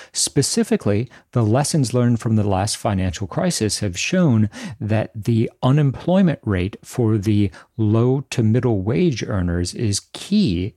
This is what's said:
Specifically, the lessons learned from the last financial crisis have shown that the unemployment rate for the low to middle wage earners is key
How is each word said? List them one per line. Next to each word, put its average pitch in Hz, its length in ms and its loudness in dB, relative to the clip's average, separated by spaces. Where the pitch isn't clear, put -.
Specifically, 131 960 0
the 120 140 2
lessons 127 500 0
learned 120 240 2
from 113 160 0
the 107 80 2
last 101 340 0
financial 92 520 -2
crisis 165 500 -2
have 92 180 -4
shown 123 540 2
that 110 340 -2
the 113 340 0
unemployment 151 800 2
rate 95 400 -2
for 110 360 0
the 104 340 0
low 117 540 2
to - 120 -2
middle 113 400 2
wage 131 400 0
earners 90 520 -2
is 104 260 -2
key 107 640 -2